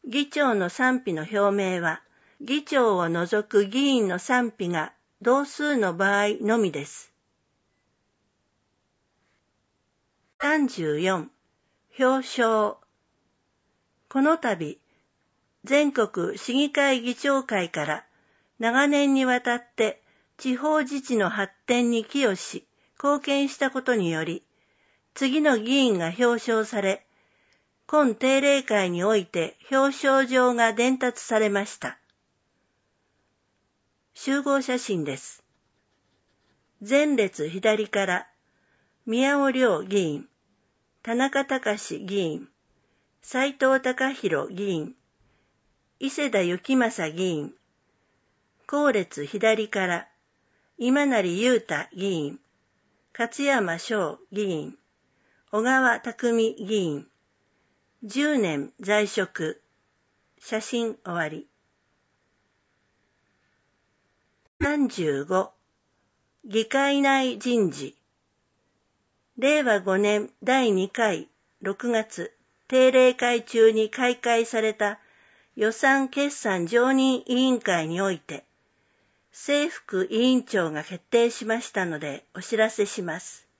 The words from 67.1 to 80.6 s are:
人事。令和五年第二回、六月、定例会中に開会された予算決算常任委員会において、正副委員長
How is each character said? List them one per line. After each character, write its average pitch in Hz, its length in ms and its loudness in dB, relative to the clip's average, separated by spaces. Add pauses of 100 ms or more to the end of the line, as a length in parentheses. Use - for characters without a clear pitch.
人 226 320 2
事。 139 240 -12 (1400)
令 277 280 2
和 214 160 2
五 185 180 0
年 208 320 0 (140)
第 254 260 2
二 190 200 0
回、 208 380 -2 (320)
六 202 300 -6
月、 220 420 -4 (360)
定 262 240 6
例 254 220 6
会 240 300 0
中 226 280 6
に 220 180 0
開 247 260 0
会 233 300 2
さ 226 140 -2
れ 220 140 0
た 214 260 -2 (560)
予 214 160 0
算 269 360 2
決 277 220 -2
算 185 380 -4
常 240 240 4
任 262 340 2
委 254 80 0
員 254 260 2
会 170 280 0
に 170 120 -4
お 196 120 0
い 165 80 -6
て、 - 240 -14 (880)
正 294 360 0
副 190 400 -4
委 220 120 0
員 254 240 4
長 175 260 -2